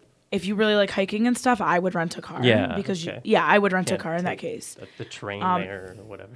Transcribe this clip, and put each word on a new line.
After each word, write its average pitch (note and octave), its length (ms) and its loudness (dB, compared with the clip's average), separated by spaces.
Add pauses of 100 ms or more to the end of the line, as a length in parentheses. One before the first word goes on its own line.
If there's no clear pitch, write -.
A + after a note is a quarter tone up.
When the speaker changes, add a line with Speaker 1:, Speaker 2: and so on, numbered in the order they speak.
(320)
Speaker 1:
if F3+ 140 -2
you G#3 80 -2
really G#3+ 200 2
like G3+ 160 4
hiking G#3 360 0
and A#3+ 100 2
stuff, B3 240 2
I F3 180 2
would F3+ 160 0
rent E3+ 220 -2
a - 60 -12
car. - 200 -10
Speaker 2:
Yeah, G#2 320 4
Speaker 1:
Because D#3+ 320 -4
Speaker 2:
okay. A2+ 160 -8
Speaker 1:
you, A3 100 0
yeah, E3+ 120 4
I E3+ 140 6
would G3+ 140 2
rent F#3 180 0
a - 20 2
Speaker 2:
Can't F#3+ 100 -2
Speaker 1:
car E3 140 -4
in F3+ 80 -2
that F3 60 -2
Speaker 2:
take F#3+ 100 -6
Speaker 1:
case. - 340 -10
Speaker 2:
the, - 220 -18
the A#2 80 -10
train G2+ 380 -8
Speaker 1:
Um, F#3 180 0
Speaker 2:
there F#2+ 380 -8
or - 60 -18
whatever. G2+ 320 -16